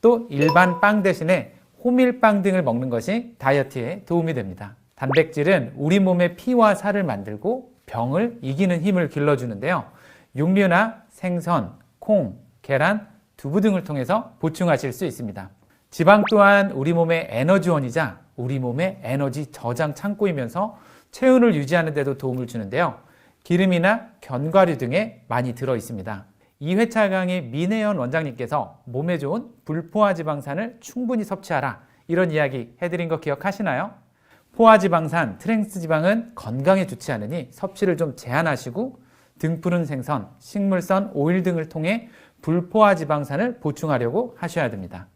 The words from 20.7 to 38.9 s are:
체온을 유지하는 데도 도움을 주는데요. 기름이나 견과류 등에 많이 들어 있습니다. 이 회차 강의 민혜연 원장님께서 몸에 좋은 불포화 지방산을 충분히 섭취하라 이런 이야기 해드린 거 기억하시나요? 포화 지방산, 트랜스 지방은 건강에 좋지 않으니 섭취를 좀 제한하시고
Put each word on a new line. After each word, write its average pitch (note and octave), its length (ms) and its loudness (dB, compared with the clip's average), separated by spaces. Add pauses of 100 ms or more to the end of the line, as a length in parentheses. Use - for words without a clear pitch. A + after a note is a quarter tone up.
체온을 B3 420 4
유지하는 D3+ 400 0
데도 C#3 240 -2
도움을 B2+ 280 -4
주는데요. A#2+ 520 -4 (440)
기름이나 F#3 680 2 (120)
견과류 D#3+ 560 2
등에 D3+ 520 -4
많이 B2 260 -2
들어 C3 220 -2
있습니다. G#2 500 -10 (340)
이 E3 160 -2
회차 A3 320 2
강의 F#3 340 -2
민혜연 F#3 560 -2
원장님께서 B2+ 840 -4
몸에 D3+ 340 -4
좋은 D#3+ 300 -6 (160)
불포화 E3+ 500 0
지방산을 D#3 680 -6
충분히 A#3+ 440 -4
섭취하라 D3+ 580 -4 (240)
이런 F3 240 0
이야기 C3+ 500 -2
해드린 F3 280 -4
거 D#3+ 120 -4
기억하시나요? F3 680 -4 (640)
포화 A3+ 260 8
지방산, E3 600 0
트랜스 G#3 420 -2
지방은 E3+ 560 0
건강에 D3+ 500 0
좋지 - 260 -10
않으니 A#2+ 380 -6
섭취를 F#3+ 460 -2
좀 D3+ 180 -4
제한하시고 D#3 840 -4 (380)